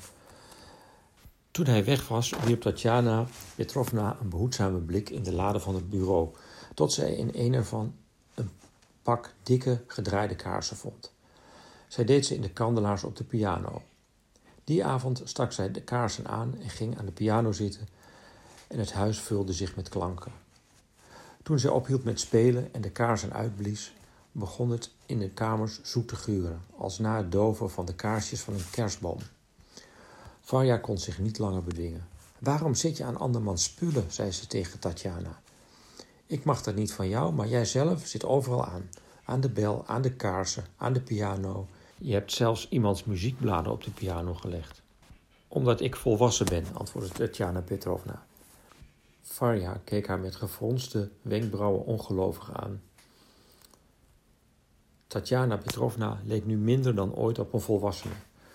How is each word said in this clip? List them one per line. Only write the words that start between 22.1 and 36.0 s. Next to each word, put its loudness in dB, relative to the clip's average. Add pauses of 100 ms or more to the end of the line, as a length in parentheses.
spelen 4
en -6
de -4
kaarsen 0
uitblies, -4 (380)
begon -4
het -4 (140)
in -2
de -2
kamers 0
zoet 0
te -8
geuren, -2 (160)
als -4
na 2
het -2
doven 4
van -4
de -6
kaarsjes -2
van -8
een -6
kerstboom. -4 (1200)
Varja 4
kon -2
zich -6
niet 0
langer 0
bedwingen. -6 (320)
"Waarom 2
zit 0
je -6
aan -6
andermans 0
spullen?" 0
zei -2
ze -8
tegen -4
Tatjana. -6 (840)